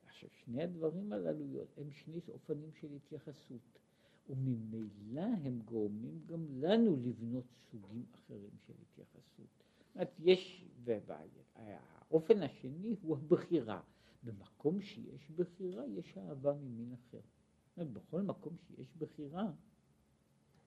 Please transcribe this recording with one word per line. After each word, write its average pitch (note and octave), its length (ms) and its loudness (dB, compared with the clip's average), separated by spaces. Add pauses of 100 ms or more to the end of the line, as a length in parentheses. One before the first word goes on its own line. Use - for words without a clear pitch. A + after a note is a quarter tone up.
עכשיו, - 240 -18
שני B2 320 -4
הדברים F3 500 0
הללו D#3+ 320 0 (320)
הם D3 140 -8
שני D#3 380 -8
אופנים D#3 440 -6
של D#3 200 -12
התייחסות, C#3 840 -14 (500)
וממילא A2+ 960 -2 (220)
הם B2+ 200 -2
גורמים A2 640 0
גם E3 240 -4
לנו F3+ 460 6
לבנות A#2+ 480 -2 (260)
סוגים A2 340 -10 (100)
אחרים G#2 360 -14 (160)
של - 160 -18
התייחסות. - 840 -20 (300)
זאת - 20 -10
אומרת, F3+ 220 -2
יש, F3+ 460 6 (200)
והאופן G#2+ 1600 4
השני E3 600 -4
הוא D#3 140 2
הבחירה. C#3 640 4 (420)
במקום A#2+ 580 -2
שיש - 500 -12
בחירה, F3+ 560 -2
יש F#3+ 320 -8
אהבה C#3+ 360 0
ממין B2 380 -6
אחר. A#2 280 -14
זאת - 580 -20
אומרת, D#3 140 -2
בכל D#3 300 -2
מקום E3+ 340 -4
שיש - 420 -14
בחירה, D#3 520 -4 (1160)